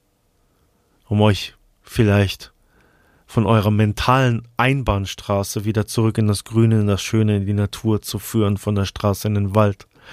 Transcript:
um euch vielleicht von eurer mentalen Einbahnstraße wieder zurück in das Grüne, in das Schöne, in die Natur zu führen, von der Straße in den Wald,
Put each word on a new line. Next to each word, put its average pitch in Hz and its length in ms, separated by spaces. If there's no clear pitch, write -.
um 104 140
euch 104 340
vielleicht 101 720
von - 220
eurer 107 240
mentalen 117 880
Einbahnstraße 104 1080
wieder 107 220
zurück 110 320
in 107 80
das 104 160
Grüne, 113 380
in 104 80
das 98 140
Schöne, 107 340
in 98 100
die 104 60
Natur 104 500
zu - 160
führen, 104 380
von 104 180
der 98 100
Straße 104 440
in 104 60
den 101 200
Wald, 104 320